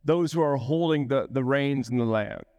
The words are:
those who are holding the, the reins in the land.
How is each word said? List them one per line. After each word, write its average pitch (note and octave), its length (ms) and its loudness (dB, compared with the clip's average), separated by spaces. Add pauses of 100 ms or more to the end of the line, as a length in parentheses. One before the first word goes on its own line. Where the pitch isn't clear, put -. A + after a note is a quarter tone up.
those D#3+ 280 2
who E3 80 0
are C#3+ 160 2
holding D3 520 0
the, C3 220 0
the C3 120 -2
reins C3+ 460 0
in A#2+ 80 -2
the A#2+ 80 2
land. G#2+ 400 -2 (140)